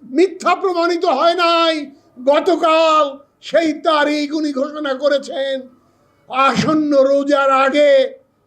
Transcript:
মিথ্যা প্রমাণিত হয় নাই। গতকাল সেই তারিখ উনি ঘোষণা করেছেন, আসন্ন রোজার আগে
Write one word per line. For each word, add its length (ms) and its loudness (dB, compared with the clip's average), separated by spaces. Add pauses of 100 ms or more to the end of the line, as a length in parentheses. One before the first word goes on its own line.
মিথ্যা 520 0
প্রমাণিত 500 -2
হয় 300 2
নাই। 560 0 (340)
গতকাল 960 2 (220)
সেই 320 -2
তারিখ 640 -2
উনি 180 -4
ঘোষণা 420 -6
করেছেন, 760 -4 (600)
আসন্ন 680 0
রোজার 540 2
আগে 680 2 (280)